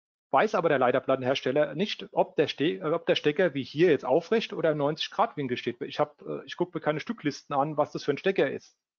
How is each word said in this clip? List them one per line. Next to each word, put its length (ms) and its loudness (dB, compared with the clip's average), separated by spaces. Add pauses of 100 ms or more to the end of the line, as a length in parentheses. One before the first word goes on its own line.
(320)
weiß 240 4
aber 140 2
der 100 4
Leiterplattenhersteller 960 0
nicht, 360 -6
ob 240 0
der 120 2
Ste-, 320 -2
äh, 120 -4
ob 140 -2
der 100 4
Stecker 380 0
wie 100 -6
hier 260 2
jetzt 160 2
aufrecht 480 0
oder 180 0
im 80 -2
neunzig 320 -2
Grad 260 -2
Winkel 200 -2
steht. 240 -6
Ich 180 -4
hab, 240 -2
äh, 220 -8
ich 100 -14
guck 180 -4
mir 80 -8
keine 180 -2
Stücklisten 560 -6
an, 220 0
was 140 0
das 120 -8
für 80 0
ein 60 -2
Stecker 320 2
ist. 280 -10 (220)